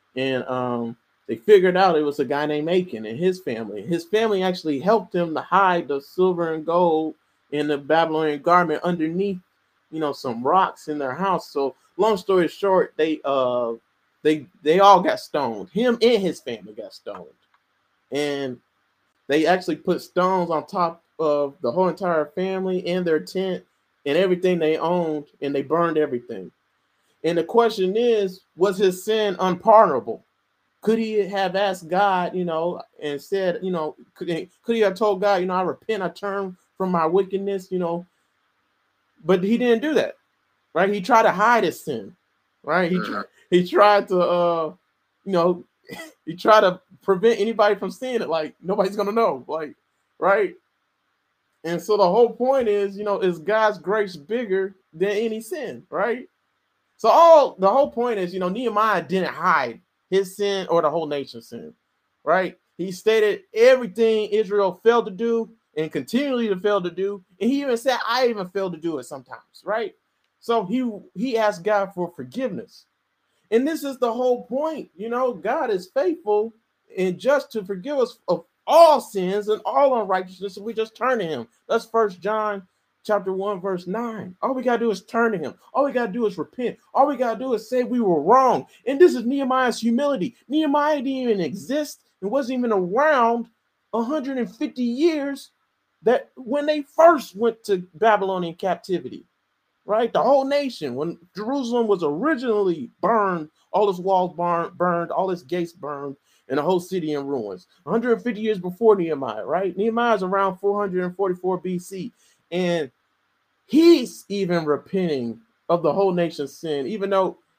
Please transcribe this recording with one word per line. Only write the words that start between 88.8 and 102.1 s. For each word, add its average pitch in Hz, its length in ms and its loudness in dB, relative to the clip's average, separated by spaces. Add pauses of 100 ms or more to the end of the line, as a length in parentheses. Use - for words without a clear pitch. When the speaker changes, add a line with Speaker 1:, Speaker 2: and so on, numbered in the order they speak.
Speaker 1:
And 269 120 -2
this 311 160 8
is 226 100 -6
Nehemiah's 254 540 0
humility. 233 560 0 (120)
Nehemiah 294 500 0
didn't 262 120 -6
even 240 320 -2
exist 226 600 -6 (200)
and 196 100 -6
wasn't 254 280 -2
even 240 120 -2
around 233 760 2 (460)
a 226 100 -2
hundred 269 340 -4
and 233 160 -4
fifty 254 300 -6
years 277 680 -2 (520)
that 226 320 2
when 262 300 -4
they 302 180 0
first 294 520 4
went 226 300 -2
to 185 200 -2 (100)
Babylonian 190 600 0
captivity, 165 720 -6 (600)
right? 226 280 0
The - 100 2
whole 269 220 4
nation, 262 500 -2
when 160 220 -6 (180)
Jerusalem 233 520 -2
was 190 160 2
originally 202 840 -2 (120)